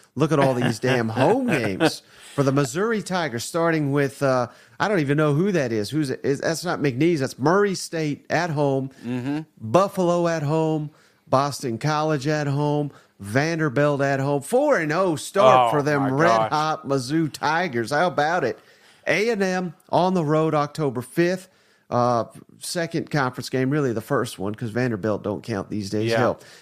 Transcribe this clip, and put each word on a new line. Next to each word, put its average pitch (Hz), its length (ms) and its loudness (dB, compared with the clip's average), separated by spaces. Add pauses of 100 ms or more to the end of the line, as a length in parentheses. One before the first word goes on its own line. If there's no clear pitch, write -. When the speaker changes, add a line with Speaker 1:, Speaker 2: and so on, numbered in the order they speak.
(160)
Speaker 1:
look 151 160 0
at 151 80 4
all 135 140 4
these 120 260 -2
damn 127 280 0
Speaker 2:
<laughs> 113 120 -2
Speaker 1:
home 226 260 2
games 160 560 0 (320)
for 143 80 0
the 135 100 4
Missouri 160 480 0
Tigers," 151 440 -4
starting 160 480 0
with, 143 320 0
uh, 127 240 2 (320)
I 185 80 0
don't 208 100 2
even 143 180 0
know 151 180 2
who 185 180 2
that 143 180 0
is. 107 200 -2
Who's 143 200 -2
it? - 140 -6
Is, 139 160 0
that's 160 240 -2
not 165 160 -4
McNeese. 143 400 0
That's 131 180 -4
Murray 185 380 2
State 156 520 -6
at 165 220 0
home, 139 400 0 (140)
Speaker 2:
Mm-hmm. 127 360 -4 (200)
Speaker 1:
Buffalo 175 640 2
at 165 160 -2
home, 156 480 0 (380)
Boston 131 500 0
College 151 480 -2
at 151 220 -2
home, 147 420 0 (300)
Vanderbilt 143 800 0
at 139 180 0
home. 139 240 -2
Four 262 360 2
and 156 140 -2
oh 180 240 0
start 127 520 4
Speaker 2:
Oh, - 80 2
Speaker 1:
for 147 60 2
them 143 200 2
Speaker 2:
my 135 80 0
Speaker 1:
red 139 180 4
Speaker 2:
gosh. 110 220 4
Speaker 1:
hot 151 380 -2
Mizzou 139 440 0
Tigers. 139 600 -2
How 151 160 2
about 151 360 0
it? 110 140 -4 (480)
A 196 240 2
and 208 120 -2
M 185 320 -2 (160)
on 185 240 2
the 175 100 2
road 156 300 2
October 147 480 -2
fifth. 175 460 -2 (400)
Uh, 120 360 2 (360)
second - 500 -6
conference 131 400 -2
game, 131 180 0
really 139 240 0
the 107 80 -4
first 120 380 -2
one, 101 160 -6
'cause 117 160 -8
Vanderbilt 110 540 -2
don't 101 180 -4
count 101 280 -6
these 98 200 -6
days. 107 220 0
Speaker 2:
Yeah. 113 60 2
Speaker 1:
Hell, 110 220 0 (220)